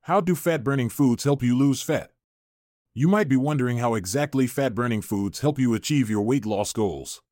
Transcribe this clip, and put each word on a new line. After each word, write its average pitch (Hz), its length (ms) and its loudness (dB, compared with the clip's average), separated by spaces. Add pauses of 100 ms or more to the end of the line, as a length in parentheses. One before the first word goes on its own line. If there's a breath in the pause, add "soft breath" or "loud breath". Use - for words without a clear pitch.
How 180 180 2
do 175 160 0
fat-burning 139 540 0
foods 127 340 2
help 143 180 2
you 123 140 2
lose 135 260 2
fat? - 300 -4 (800)
You 131 120 2
might 202 220 4
be 131 80 4
wondering 127 420 0
how 117 160 0
exactly 127 540 0
fat-burning 120 540 -2
foods 98 380 -4
help 147 160 0
you 127 160 2
achieve 113 380 0
your 104 120 0
weight 123 220 0
loss 104 280 -2
goals. 82 600 -4